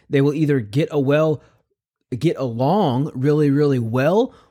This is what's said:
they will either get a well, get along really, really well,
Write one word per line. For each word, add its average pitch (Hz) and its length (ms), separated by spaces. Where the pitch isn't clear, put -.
they 139 120
will 143 120
either 147 260
get 117 320
a 147 80
well, 151 420
get 156 200
along 135 760
really, 147 360
really 143 300
well, 139 540